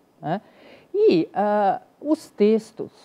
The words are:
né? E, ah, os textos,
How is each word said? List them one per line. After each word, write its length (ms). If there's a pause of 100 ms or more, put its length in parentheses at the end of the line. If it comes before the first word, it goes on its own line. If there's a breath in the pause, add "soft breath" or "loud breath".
(200)
né? 200 (520 loud breath)
E, 400
ah, 480 (200)
os 280
textos, 600 (140)